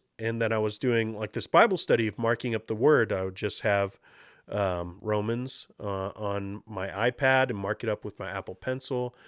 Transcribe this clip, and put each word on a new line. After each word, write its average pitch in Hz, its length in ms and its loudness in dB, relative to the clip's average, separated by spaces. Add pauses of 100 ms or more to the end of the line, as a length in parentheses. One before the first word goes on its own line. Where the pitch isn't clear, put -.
(200)
and 113 220 -2
then 110 120 2
I 110 60 2
was 107 180 0
doing, 113 400 2
like, 107 160 -6
this - 140 -4
Bible 196 300 6
study 117 300 2
of 101 120 -4
marking 117 340 0
up 107 140 -4
the 113 80 -2
word. 120 360 4
I 95 140 0
would 95 100 -6
just - 260 -4
have, 101 380 0 (480)
um, 90 540 -2
Romans, 107 680 -2 (120)
uh, 95 360 -4
on 101 520 -4
my 98 220 -6
iPad 127 600 2
and 110 80 -4
mark 98 260 -4
it 113 60 -2
up 107 160 -4
with 104 140 -12
my 95 100 -8
Apple 95 260 -8
Pencil, 127 600 -6 (120)